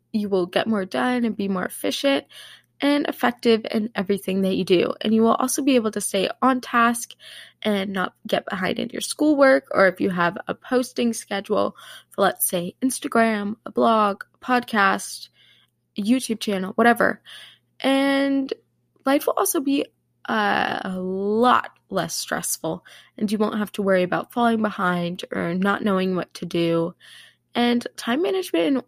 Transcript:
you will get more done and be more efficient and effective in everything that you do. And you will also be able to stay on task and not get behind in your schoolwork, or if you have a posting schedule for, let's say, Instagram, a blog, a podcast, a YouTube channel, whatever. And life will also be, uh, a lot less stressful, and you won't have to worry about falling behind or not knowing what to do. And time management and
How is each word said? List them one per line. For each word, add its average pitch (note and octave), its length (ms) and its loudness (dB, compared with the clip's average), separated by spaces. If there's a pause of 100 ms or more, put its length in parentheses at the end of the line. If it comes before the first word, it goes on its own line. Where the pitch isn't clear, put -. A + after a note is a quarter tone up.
(120)
you G#3 160 -2
will F#3 180 0
get - 200 -2
more G#3 180 -2
done B3 400 -2
and A3 120 -2
be G3 120 -4
more F#3 160 -2
efficient - 640 -2 (540)
and C#4+ 260 2
effective A3+ 640 0
in G#3+ 240 -2
everything G3 480 -2
that F#3+ 120 2
you F#3 100 0
do. F3 360 4
And A3 140 2
you A3 80 6
will A3+ 120 4
also C4 280 0
be C4 140 4
able A3 160 2
to G#3 80 -4
stay G3 280 -2 (140)
on B3+ 180 2
task A#3 540 0 (480)
and G3+ 300 -2
not F#3 220 -4 (120)
get - 200 0
behind F3+ 320 -4
in - 120 -4
your - 100 -8
schoolwork, C#4 680 4
or F#3+ 180 4
if F3+ 120 -2
you G3 100 0
have E3+ 260 0 (100)
a - 80 -4
posting B3 580 -2
schedule G3+ 640 -4 (340)
for, - 120 -2
let's - 240 0
say, F3 360 -4
Instagram, A3+ 840 0
a - 80 -14
blog, A3 520 2 (100)
a - 100 -20
podcast, G#3 840 0 (680)
a G#3 60 -4
YouTube A#3 380 0
channel, F#3+ 340 -4
whatever. A3+ 480 2 (580)
And C#4 720 0 (540)
life C#4+ 200 2
will - 100 0
also F#4 240 0
be, C#4 260 -2 (420)
uh, G#3 540 0
a F#3 160 -6
lot G3 720 0 (180)
less F3 260 -4
stressful, - 720 -6 (320)
and G#3+ 140 -2
you G#3+ 80 -2
won't G#3+ 200 0
have G#3 140 -4
to G#3 100 -6
worry F#3+ 200 4
about F3+ 300 -2
falling A#3 280 2
behind F3+ 720 -2
or F3 220 -2
not G3+ 300 0
knowing F#3 320 2
what - 180 -6
to - 120 -10
do. E3+ 480 0 (600)
And A#3+ 320 0 (100)
time B3+ 260 -2
management F4+ 540 0
and A#3+ 120 -2